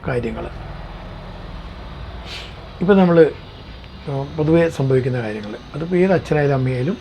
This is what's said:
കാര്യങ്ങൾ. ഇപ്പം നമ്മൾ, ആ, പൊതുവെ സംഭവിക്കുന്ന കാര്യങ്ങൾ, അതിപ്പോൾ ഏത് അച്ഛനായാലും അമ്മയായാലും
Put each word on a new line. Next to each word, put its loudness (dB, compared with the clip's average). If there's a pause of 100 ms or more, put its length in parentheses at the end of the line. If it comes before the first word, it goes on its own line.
കാര്യങ്ങൾ. -4 (2250)
ഇപ്പം 6
നമ്മൾ, 6 (880)
ആ, -4 (160)
പൊതുവെ 4 (100)
സംഭവിക്കുന്ന 2
കാര്യങ്ങൾ, -6 (200)
അതിപ്പോൾ -2
ഏത് 6
അച്ഛനായാലും 2
അമ്മയായാലും 0